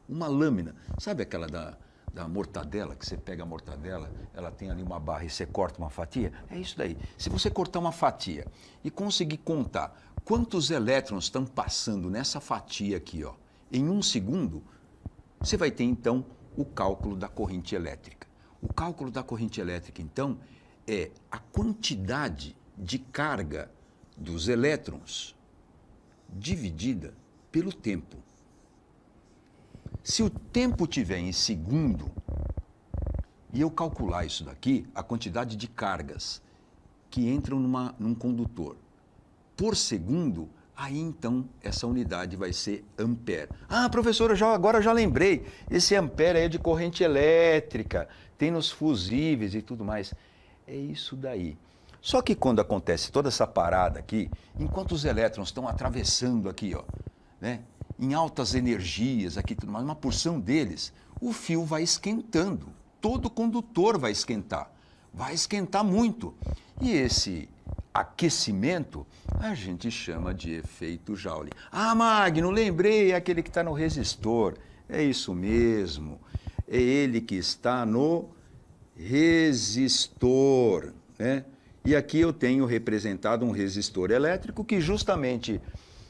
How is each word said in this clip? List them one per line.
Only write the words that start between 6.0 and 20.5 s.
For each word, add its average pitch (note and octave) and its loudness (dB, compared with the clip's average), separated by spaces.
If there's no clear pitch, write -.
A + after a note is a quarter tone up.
É F3+ -12
isso F#3 -10
daí. - -4
Se - -8
você - -2
cortar F#3 -2
uma E3+ -2
fatia G2 -2
e D3 -6
conseguir F3+ -2
contar B2 -4
quantos A3 0
elétrons B2+ 0
estão C3+ -2
passando G#2 -4
nessa A#2 -4
fatia G2+ -4
aqui, D#2 -8
ó, B1+ -12
em C3+ 2
um G3+ 2
segundo, G#2+ -2
você - 0
vai E3+ 2
ter, B2 -2
então, A#2+ 2
o C#3 -2
cálculo G2 -2
da F#2+ -6
corrente F#2 -6
elétrica. - -8
O - -4
cálculo D#3 -4
da B2+ -6
corrente A2+ -4
elétrica, F2 -6
então, B2+ -4